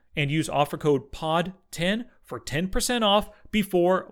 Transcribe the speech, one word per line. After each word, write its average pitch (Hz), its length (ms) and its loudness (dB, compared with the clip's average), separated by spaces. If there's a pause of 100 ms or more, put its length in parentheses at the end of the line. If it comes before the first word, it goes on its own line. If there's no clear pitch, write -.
(160)
and 143 160 -2
use 156 160 0
offer 143 300 0
code 143 340 0
pod 170 420 -2 (180)
ten 202 340 -2 (160)
for - 180 -12
ten 175 300 -4
percent 240 340 0
off 208 260 4 (220)
before 185 600 2